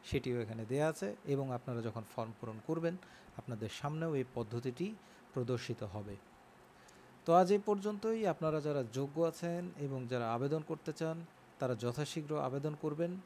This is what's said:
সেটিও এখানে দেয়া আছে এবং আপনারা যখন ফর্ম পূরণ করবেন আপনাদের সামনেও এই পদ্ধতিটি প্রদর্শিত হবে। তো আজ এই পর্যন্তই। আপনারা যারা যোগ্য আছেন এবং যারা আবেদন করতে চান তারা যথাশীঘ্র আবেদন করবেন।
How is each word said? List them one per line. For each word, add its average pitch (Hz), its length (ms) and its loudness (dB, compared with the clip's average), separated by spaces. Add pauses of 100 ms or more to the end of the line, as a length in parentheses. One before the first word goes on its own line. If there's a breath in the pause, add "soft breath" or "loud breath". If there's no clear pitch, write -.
সেটিও 123 340 0
এখানে 113 280 -4
দেয়া 147 220 4
আছে 190 140 -4 (260)
এবং 135 120 0 (120)
আপনারা 120 300 -4
যখন 113 240 -6
ফর্ম 113 260 -4
পূরণ 113 200 -8 (100)
করবেন 165 280 0 (440 loud breath)
আপনাদের 110 300 -4 (100)
সামনেও 160 400 0
এই 127 60 2 (100)
পদ্ধতিটি 120 520 -2 (460 loud breath)
প্রদর্শিত 123 480 -2 (120)
হবে। 101 220 -6 (1080 loud breath)
তো - 40 -2 (100)
আজ 185 160 10
এই 202 120 4
পর্যন্তই। 208 540 2 (120)
আপনারা 156 340 2
যারা 143 140 2 (160)
যোগ্য 143 200 -2 (140)
আছেন 170 300 -2 (240)
এবং 135 140 -2 (120)
যারা 123 140 2 (100)
আবেদন 143 340 2
করতে 160 300 -4
চান 160 180 -2 (420)
তারা 127 140 2 (100)
যথাশীঘ্র 143 480 -2 (160)
আবেদন 143 260 -2 (100)
করবেন। 156 280 0 (140)